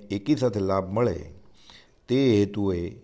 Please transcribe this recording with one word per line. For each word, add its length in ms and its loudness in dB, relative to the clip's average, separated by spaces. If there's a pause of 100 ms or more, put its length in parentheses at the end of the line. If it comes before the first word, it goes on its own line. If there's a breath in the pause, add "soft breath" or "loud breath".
(120)
એકી 240 0
સાથે 240 0
લાભ 320 0
મળે 260 0 (880 loud breath)
તે 120 2 (200)
હેતુએ 400 0 (240)